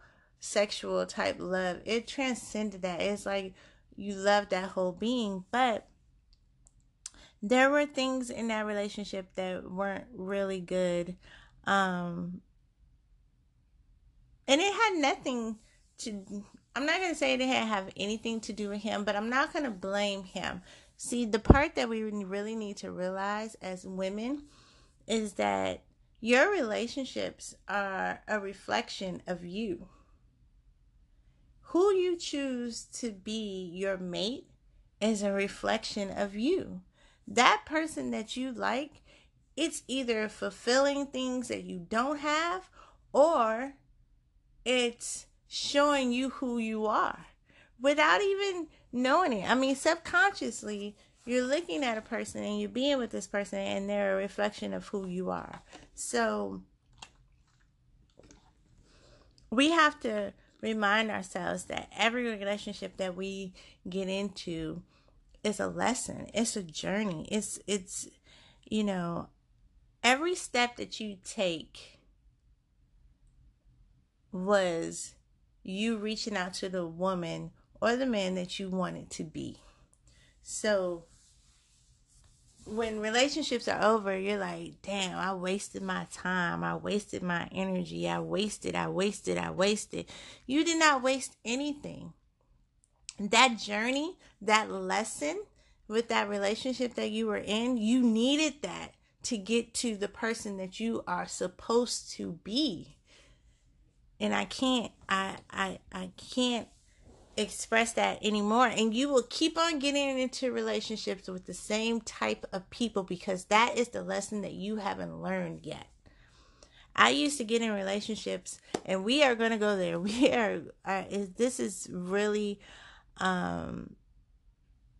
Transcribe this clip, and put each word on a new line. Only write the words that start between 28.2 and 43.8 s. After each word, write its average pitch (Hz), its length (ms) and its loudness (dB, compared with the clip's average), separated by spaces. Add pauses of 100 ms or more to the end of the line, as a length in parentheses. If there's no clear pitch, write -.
a 214 140 -2
reflection 196 880 -4
of 180 160 -6
you. 185 460 -6 (1800)
Who 392 260 6
you 359 220 4
choose 254 720 -4 (140)
to 233 120 -4
be 196 600 -6
your 190 240 -2
mate 185 500 -4 (540)
is 208 220 2
a 202 100 2
reflection 202 760 -2
of 202 280 -2
you. 220 460 0 (420)
That 254 400 6
person 302 460 -2
that 220 240 -6
you 262 160 -4
like, 226 500 -4 (540)
it's - 320 -2
either 233 400 0
fulfilling 269 800 2
things 254 420 -4
that 196 160 -4
you 180 160 -8
don't 240 400 0
have, 320 500 0 (440)
or 262 640 4 (880)